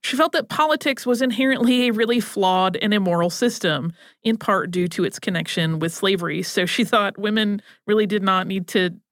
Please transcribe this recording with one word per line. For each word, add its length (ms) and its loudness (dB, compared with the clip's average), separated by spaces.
She 140 -4
felt 160 2
that 160 -2
politics 580 0
was 160 2
inherently 640 2
a 40 2
really 280 2
flawed 560 0
and 160 0
immoral 380 2
system, 640 -2
in 140 0
part 340 0
due 180 0
to 160 -2
its 140 -4
connection 600 -2
with 140 -2
slavery. 500 -2
So 240 0
she 180 0
thought 340 0
women 440 0
really 200 2
did 160 0
not 240 2
need 220 -4
to 220 0